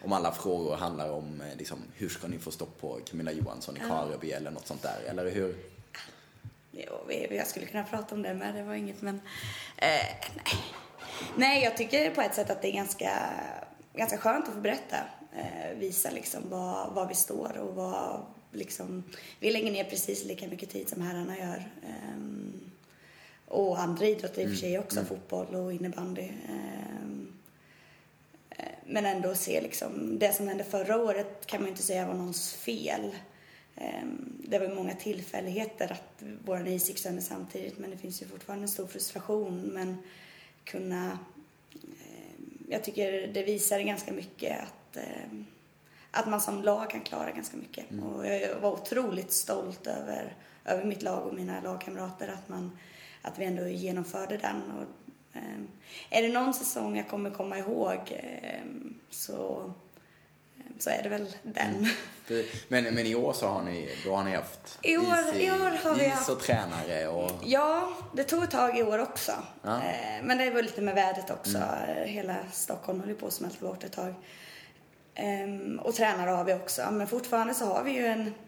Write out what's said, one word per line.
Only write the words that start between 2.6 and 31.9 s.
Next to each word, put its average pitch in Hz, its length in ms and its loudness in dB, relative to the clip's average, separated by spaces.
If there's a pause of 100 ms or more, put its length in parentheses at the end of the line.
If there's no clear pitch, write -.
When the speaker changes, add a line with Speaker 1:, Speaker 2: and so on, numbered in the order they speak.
Speaker 1:
på 62 180 -4 (120)
Camilla 82 220 -2
Johansson 67 440 -4
i - 60 -8
Speaker 2:
Ja. 78 60 -4
Speaker 1:
Kareby 78 420 -2
eller 73 200 -4
något 76 160 -10
sånt 71 160 -6
där? - 160 -2 (100)
Eller 90 220 0
hur? 92 260 0 (1160)
Speaker 2:
Jo, - 200 -10 (160)
vi, - 280 0
jag - 100 0
skulle - 200 -6
kunna 208 180 -4
prata 214 300 -4
om 208 80 -2
det, 190 120 -2
men 202 200 -4
det 208 80 -6
var 208 120 -6
inget, 202 280 -4
men, 202 120 -2 (600)
eh, - 120 6 (480)
nej. - 180 2 (840)
Nej, 269 280 8
jag 226 120 4
tycker 294 340 6
på 294 100 2
ett 202 140 4
sätt 202 160 2
att 190 120 2
det 202 60 2
är 196 40 2
ganska, 196 380 0 (840)
ganska 214 240 2
skönt 269 300 4
att 208 60 -4
få 208 60 -6
berätta, 208 360 0 (400)
eh, 85 420 -4
visa 185 320 0
liksom - 400 -4
vad, 185 440 -2
vad 185 140 2
vi 185 60 -4
står - 440 0
och 190 160 -4
vad, 185 460 -2 (320)
liksom, - 520 -6 (360)
vi 220 120 4
lägger 220 200 2
ner 196 120 0
precis 196 400 0
lika 190 240 -6
mycket 185 220 -8
tid 196 180 -4
som 180 140 -2
herrarna 180 360 -2
gör. 185 320 -4 (180)
Ehm, - 720 -8 (880)
och 185 320 4
andra 175 260 4
idrotter 202 360 2
i - 20 4
och 202 60 2
för 196 60 0
Speaker 1:
Mm. - 0 -
Speaker 2:
sig 180 220 2
också, 202 200 -2
Speaker 1:
Mm. 190 100 0
Speaker 2:
fotboll 185 460 -2
och 185 180 0
innebandy. 180 560 -4 (200)
Ehm, - 840 -6 (1160)
eh, - 160 -10 (200)
men 208 200 2
ändå 185 280 2
se - 260 2
liksom, - 580 -2
det 202 140 8
som 202 160 2
hände 196 160 -2
förra 202 320 2
året 202 500 2
kan 202 140 -2
man 196 60 2
ju 190 40 0
inte 185 120 -4
säga 185 240 2